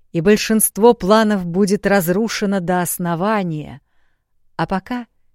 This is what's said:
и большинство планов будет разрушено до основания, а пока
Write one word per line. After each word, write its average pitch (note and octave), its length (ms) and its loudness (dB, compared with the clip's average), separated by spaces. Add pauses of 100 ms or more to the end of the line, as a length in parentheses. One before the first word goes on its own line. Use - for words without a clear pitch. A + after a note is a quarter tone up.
(120)
и E3+ 100 -2
большинство G#3+ 720 2
планов G#3 520 2
будет F#3 400 0
разрушено G3 760 0
до F3+ 220 -2
основания, E3+ 1000 -4 (720)
а D#3+ 120 -4
пока A#3 400 -6 (280)